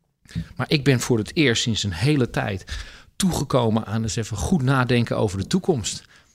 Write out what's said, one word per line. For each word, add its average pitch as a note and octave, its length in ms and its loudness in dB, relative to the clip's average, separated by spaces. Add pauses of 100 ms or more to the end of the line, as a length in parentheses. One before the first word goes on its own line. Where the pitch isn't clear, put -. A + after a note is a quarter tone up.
(560)
Maar B2 140 -4
ik C#3 140 2
ben C3 160 4
voor B2 180 2
het - 180 -4
eerst C3+ 260 2
sinds A2 200 -2
een G2+ 100 -2
hele B2 380 2
tijd A2+ 340 -4 (520)
toegekomen B2 720 2
aan A2+ 160 -2
eens A2+ 140 -4
even A2 200 -6
goed C3 260 0
nadenken B2 540 2
over G2+ 220 0
de F#2 80 -4
toekomst. E3 560 -2 (320)